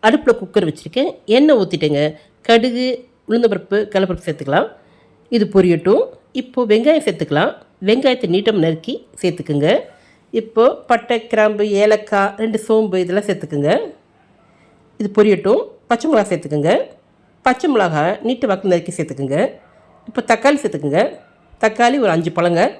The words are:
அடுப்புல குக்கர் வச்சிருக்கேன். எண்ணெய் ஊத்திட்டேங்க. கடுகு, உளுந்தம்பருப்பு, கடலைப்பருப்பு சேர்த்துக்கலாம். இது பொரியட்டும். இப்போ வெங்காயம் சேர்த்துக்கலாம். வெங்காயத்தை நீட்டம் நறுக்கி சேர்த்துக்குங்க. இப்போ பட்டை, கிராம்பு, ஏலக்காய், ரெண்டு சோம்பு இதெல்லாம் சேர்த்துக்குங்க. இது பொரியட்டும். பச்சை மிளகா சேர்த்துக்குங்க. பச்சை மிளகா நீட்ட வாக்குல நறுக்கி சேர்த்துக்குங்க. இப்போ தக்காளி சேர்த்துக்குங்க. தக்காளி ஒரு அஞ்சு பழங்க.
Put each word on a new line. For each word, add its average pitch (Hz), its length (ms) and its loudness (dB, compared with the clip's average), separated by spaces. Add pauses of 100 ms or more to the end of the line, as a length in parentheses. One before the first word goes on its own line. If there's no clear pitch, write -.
அடுப்புல 262 240 2 (100)
குக்கர் 185 280 0
வச்சிருக்கேன். 196 400 -4 (280)
எண்ணெய் 294 240 6
ஊத்திட்டேங்க. 151 400 -2 (460)
கடுகு, 240 400 2 (420)
உளுந்தம்பருப்பு, 208 480 0 (140)
கடலைப்பருப்பு 185 360 -2
சேர்த்துக்கலாம். 147 420 -2 (640)
இது 214 100 2 (100)
பொரியட்டும். 180 480 4 (380)
இப்போ - 180 -8 (120)
வெங்காயம் 294 360 2
சேர்த்துக்கலாம். 160 440 -2 (380)
வெங்காயத்தை 254 440 0
நீட்டம் 202 300 0
நறுக்கி 165 300 -4 (280)
சேர்த்துக்குங்க. 156 460 -2 (720)
இப்போ 220 240 0 (260)
பட்டை, 233 280 0 (140)
கிராம்பு, 214 320 2 (180)
ஏலக்காய், 208 600 2
ரெண்டு 220 240 -2
சோம்பு 220 380 0
இதெல்லாம் 190 260 -2
சேர்த்துக்குங்க. 160 420 -2 (1300)
இது 202 160 -4
பொரியட்டும். 208 440 2 (280)
பச்சை 240 200 -2
மிளகா 220 220 2
சேர்த்துக்குங்க. 151 420 -2 (760)
பச்சை 254 260 -2
மிளகா 170 300 0 (240)
நீட்ட 240 220 -4
வாக்குல 190 240 -2
நறுக்கி 170 240 -4
சேர்த்துக்குங்க. 139 400 -6 (720)
இப்போ 240 120 -8 (100)
தக்காளி 277 320 2
சேர்த்துக்குங்க. 147 380 -2 (640)
தக்காளி 240 420 2
ஒரு 190 100 2
அஞ்சு 165 220 -2
பழங்க. 170 240 0 (180)